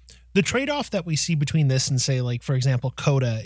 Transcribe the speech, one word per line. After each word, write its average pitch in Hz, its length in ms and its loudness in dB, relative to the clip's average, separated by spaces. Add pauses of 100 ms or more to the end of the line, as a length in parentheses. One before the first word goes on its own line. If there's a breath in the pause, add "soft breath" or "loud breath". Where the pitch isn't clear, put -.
(340 loud breath)
The 190 80 4
trade-off 277 480 -2
that 180 160 -4
we 160 100 -2
see - 180 0
between 147 340 2
this 131 200 2
and, 135 100 0
say, 127 220 0
like, 120 220 -4
for 139 120 -2
example, 127 400 0
Coda 127 520 0